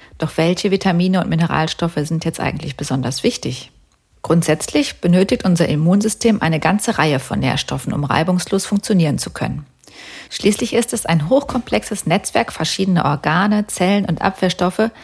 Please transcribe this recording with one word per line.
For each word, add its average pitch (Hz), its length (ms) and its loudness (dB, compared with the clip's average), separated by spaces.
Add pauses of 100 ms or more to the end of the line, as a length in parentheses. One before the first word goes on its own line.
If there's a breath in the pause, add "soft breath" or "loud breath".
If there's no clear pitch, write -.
(200 loud breath)
Doch 160 160 -4
welche 175 340 0
Vitamine 185 520 2
und - 80 -2
Mineralstoffe 160 720 0
sind 160 220 -2
jetzt - 160 -4
eigentlich 143 360 -6
besonders 135 460 -4
wichtig? - 480 -4 (500)
Grundsätzlich 170 800 0
benötigt 190 460 2
unser 170 240 4
Immunsystem 202 720 2
eine 160 180 2
ganze 208 400 2
Reihe 147 200 2
von - 200 -4
Nährstoffen, 135 540 -2
um 143 100 -2
reibungslos 175 640 0
funktionieren 185 520 2
zu - 140 -8
können. 131 340 -6 (640 loud breath)
Schließlich - 440 0
ist 233 180 0
es 233 140 -4
ein 165 240 0
hochkomplexes 240 760 -2
Netzwerk - 460 0
verschiedener 185 540 0
Organe, 180 600 0
Zellen 196 380 0
und 165 160 -4
Abwehrstoffe, 185 680 0 (140)